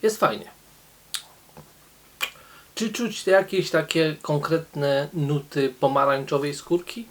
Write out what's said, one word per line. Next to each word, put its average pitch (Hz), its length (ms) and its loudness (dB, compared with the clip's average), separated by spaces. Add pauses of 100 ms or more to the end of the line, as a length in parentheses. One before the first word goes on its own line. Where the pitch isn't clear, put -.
Jest 214 160 2
fajnie. 113 340 -2 (2250)
Czy 220 140 -2
czuć - 380 -4
jakieś 190 420 4
takie 156 520 0
konkretne 147 920 0
nuty 143 640 0
pomarańczowej 139 760 2
skórki? 175 560 -4